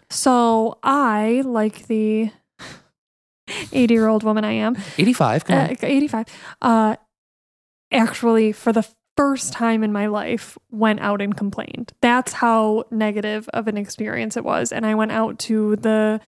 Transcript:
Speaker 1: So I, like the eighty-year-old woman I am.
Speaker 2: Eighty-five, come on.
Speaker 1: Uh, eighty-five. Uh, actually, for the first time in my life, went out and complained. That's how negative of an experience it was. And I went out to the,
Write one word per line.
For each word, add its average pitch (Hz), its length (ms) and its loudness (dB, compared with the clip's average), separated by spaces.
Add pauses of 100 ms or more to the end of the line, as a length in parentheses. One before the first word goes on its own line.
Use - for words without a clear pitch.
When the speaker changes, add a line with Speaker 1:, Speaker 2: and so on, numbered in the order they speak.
(100)
Speaker 1:
So 233 720 2
I, 240 640 2
like 220 400 -2
the 214 440 0 (1400)
eighty-year-old 226 500 4
woman 214 220 0
I 214 80 -4
am. 220 240 -2 (220)
Speaker 2:
Eighty-five, 160 480 2
come - 120 2
on. 156 120 2
Speaker 1:
Uh, 262 120 -4
eighty-five. 269 440 0 (340)
Uh, 220 360 2 (960)
actually, 226 640 2
for 226 200 -2
the 220 140 2 (280)
first 277 380 -2
time 226 320 0
in 208 80 0
my 208 140 -2
life, - 500 -6 (140)
went 214 300 0
out 202 200 -2
and 202 160 -2
complained. - 640 -8
That's 247 320 2
how 220 580 2
negative 214 640 -4
of 220 160 -2
an 208 80 -2
experience 220 640 -6
it - 60 -8
was. - 280 -2
And 226 140 -2
I 214 80 2
went 214 180 0
out 220 280 -2
to 214 360 0
the, 214 420 0 (140)